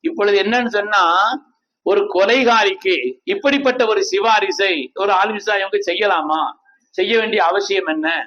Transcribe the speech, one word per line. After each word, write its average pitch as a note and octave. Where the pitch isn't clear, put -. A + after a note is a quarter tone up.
இப்பொழுது G#3
என்னன்னு A3+
சொன்னா, G#3
ஒரு -
கொலைகாரிக்கு G3+
இப்படிப்பட்ட B3
ஒரு G#3
சிபாரிசை G3
ஒரு G3+
ஆலிம் G3+
சாஹிப் G3+
செய்யலாமா? F3
செய்ய G3+
வேண்டிய A3
அவசியம் G3
என்ன? D#3